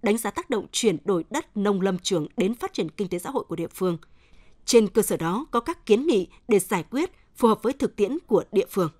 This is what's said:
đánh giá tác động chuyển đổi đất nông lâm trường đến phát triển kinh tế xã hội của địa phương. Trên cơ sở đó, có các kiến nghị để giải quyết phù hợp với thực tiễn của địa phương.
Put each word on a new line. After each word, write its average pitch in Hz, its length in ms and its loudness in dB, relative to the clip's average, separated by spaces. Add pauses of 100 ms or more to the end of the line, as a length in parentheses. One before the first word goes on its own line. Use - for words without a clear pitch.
đánh 220 160 2
giá 208 140 -4
tác - 180 -8
động 214 220 -2
chuyển 196 340 0
đổi 180 240 0
đất - 280 -6
nông 202 240 0
lâm 190 180 0
trường 165 280 -2 (100)
đến 190 180 0
phát 381 180 -8
triển 170 160 -4
kinh 196 180 -6
tế 175 120 -6
xã 156 100 -10
hội 139 140 -4
của 170 120 -8
địa 160 120 -6
phương. 180 300 -4 (680)
Trên 226 220 6
cơ 208 140 0
sở 185 160 -2
đó, 185 340 -4
có 233 80 0
các - 260 -8
kiến 240 220 4
nghị 202 200 2 (200)
để 208 120 4
giải 180 300 -2
quyết 302 220 -4 (240)
phù 247 120 2
hợp 214 160 2
với 254 100 0
thực - 220 -4
tiễn 208 220 0 (100)
của 185 240 2
địa 190 180 2
phương. 175 200 -2 (100)